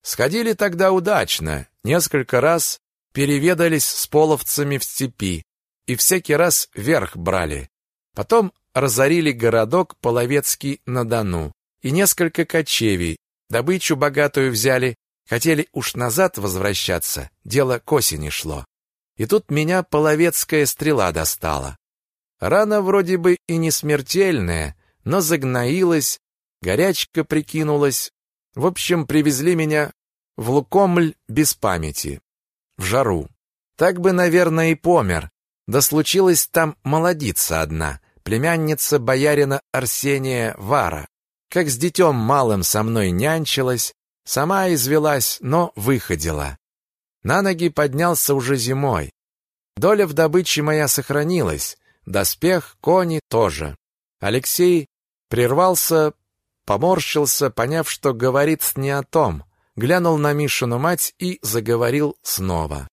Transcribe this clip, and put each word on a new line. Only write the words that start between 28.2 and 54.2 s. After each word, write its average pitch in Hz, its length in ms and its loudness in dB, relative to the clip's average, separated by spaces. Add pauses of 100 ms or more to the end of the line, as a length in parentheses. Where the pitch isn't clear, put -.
В 127 100 -2
общем, 175 420 0
привезли 147 480 2
меня 151 360 0 (440)
в 113 140 -4
Лукомль 170 680 2 (120)
без 143 260 0
памяти, 78 680 -4 (560)
в - 60 -8
жару. 95 460 0 (480)
Так 175 220 2
бы, 180 120 2
наверное, 170 600 2
и 156 40 2
помер. 110 540 0 (380)
Да 120 140 2
случилось 165 640 2
там 160 360 0
молодица 143 800 0
одна, 78 400 -4 (220)
племянница 151 760 0
боярина 139 600 2 (100)
Арсения 131 840 -2
Вара. 95 500 -2 (420)
Как 175 200 0
с 127 80 -4
детем 160 380 2
малым 113 480 2
со 107 200 0
мной 110 280 0
нянчилась, 127 840 -2 (300)
сама 185 500 0
извелась, 147 680 0
но 170 340 0
выходила. 80 840 -2 (640)
На 160 180 0
ноги 175 280 0
поднялся 147 640 0
уже 135 220 0
зимой. 123 560 -2 (640)
Доля 202 300 2
в 156 80 -10
добыче 156 480 2
моя 151 260 0
сохранилась, 143 920 -2 (280)
доспех, 120 760 -2
кони 170 480 2
тоже. 78 460 0 (440)
Алексей 143 680 0 (420)